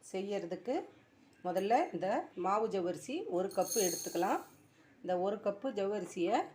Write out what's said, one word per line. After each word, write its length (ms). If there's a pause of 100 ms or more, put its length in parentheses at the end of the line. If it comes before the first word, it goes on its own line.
(100)
செய்யறதுக்கு 640 (680)
முதல்ல 300 (200)
இந்த 140 (360)
மாவு 300
ஜவ்வரிசி 400 (220)
ஒரு 200
கப்பு 300
எடுத்துக்கலாம். 540 (600)
இந்த 120 (120)
ஒரு 100 (100)
கப்பு 220 (100)
ஜவ்வரிசியை 600 (160)